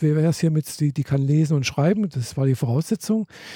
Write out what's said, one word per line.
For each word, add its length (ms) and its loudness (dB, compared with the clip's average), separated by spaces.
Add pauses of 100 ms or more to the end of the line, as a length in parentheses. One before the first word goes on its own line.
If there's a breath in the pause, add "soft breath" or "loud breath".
wie 140 2
wär's 240 2
hier 100 2
mit, 300 -2
die, 120 2
die 100 -2
kann 200 0
lesen 340 2
und 80 0
schreiben, 460 0
das 260 -6
war 80 0
die 120 2
Voraussetzung, 720 -2 (300 loud breath)